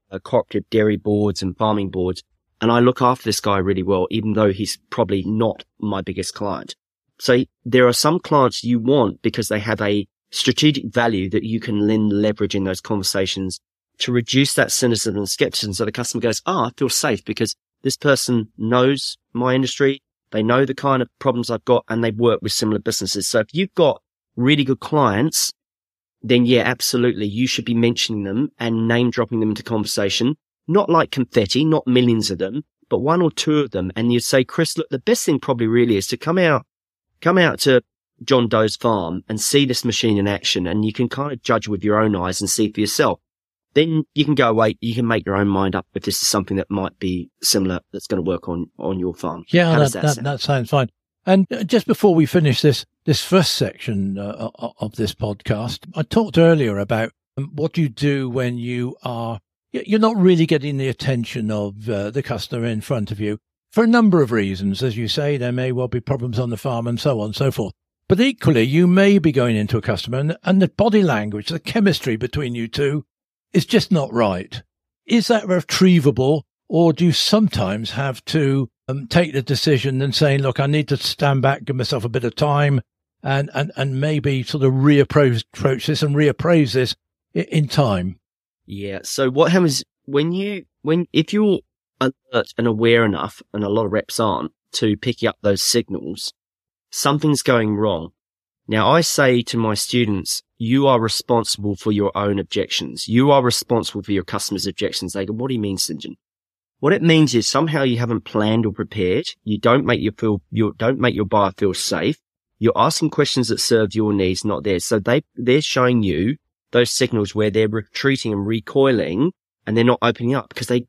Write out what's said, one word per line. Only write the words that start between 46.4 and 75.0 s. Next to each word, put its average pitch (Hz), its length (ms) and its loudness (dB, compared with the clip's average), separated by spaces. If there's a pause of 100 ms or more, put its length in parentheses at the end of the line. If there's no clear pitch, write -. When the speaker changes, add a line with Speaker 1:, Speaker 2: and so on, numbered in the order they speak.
Speaker 1:
that 95 120 -6
might 95 300 -6
be 90 300 -6 (120)
similar 92 380 0 (140)
that's - 120 -12
gonna 92 160 -4
work 85 280 -4
on, 87 280 -6
on 92 220 -6
your 90 140 -4
farm. 85 340 -10
Speaker 2:
Yeah, 170 240 2
Speaker 1:
How 151 80 4
does 135 140 2
Speaker 2:
that, - 80 -8
Speaker 1:
that 151 60 0
Speaker 2:
that, 147 80 2
Speaker 1:
sound? 117 120 -8
Speaker 2:
that 143 140 -6
sounds 131 280 -2
fine. 131 200 0 (360)
And, 190 260 4
uh, 247 120 -4
just 214 240 0
before 208 260 4
we 160 120 4
finish 147 360 2
this, 147 240 2 (200)
this - 180 0
first 175 300 2
section, 98 640 -4
uh, 101 200 -8
o-, 113 300 -8
o-, - 120 -16
of 110 180 -8
this 107 180 -4
podcast, 107 800 -6
I 160 80 -2
talked 214 340 -2
earlier 151 420 4
about, 110 320 -2 (260)
um, 135 160 -8
what 151 180 -4
do 170 100 -2
you 151 60 2
do 135 420 -2
when 123 280 -2
you 123 460 -6
are, 117 360 -6 (340)
y-, 247 120 -8
you're 208 160 2
not 220 160 2
really 180 280 6
getting 147 300 0
the 135 140 -2
attention 120 600 -4
of, 104 380 -6
uh, 104 220 -4
the 131 140 -4
customer 117 420 -6
in 110 160 -4
front 110 280 -4
of 104 120 -8
you 104 160 -2 (340)
for 226 140 2
a - 20 4
number 220 340 6
of 120 120 0
reasons. 98 500 -2
As 117 140 -2
you 117 100 -4
say, 147 300 -2
there 123 160 -4
may 127 180 -2
well 123 160 -2
be 120 140 -4
problems 123 380 -4
on 123 100 -2
the 113 80 -4
farm 120 300 -4
and 120 120 -2
so 123 220 0
on 107 60 -2
and 107 100 -8
so 135 140 2
forth. 101 200 -4 (380)
But 185 100 6
equally, 226 440 2
you 151 220 4
may 196 320 6
be 156 140 4
going 120 240 2
into 107 220 0
a 104 40 -4
customer 120 360 -4
and, 151 260 -4
and 190 180 4
the 180 60 6
body 208 360 2
language, 104 440 -2
the 160 120 -6
chemistry 180 580 0
between 123 360 -6
you 117 140 -6
two 143 380 -2 (480)
is 180 120 2
just - 260 0
not 139 220 0
right. 98 500 -2 (420)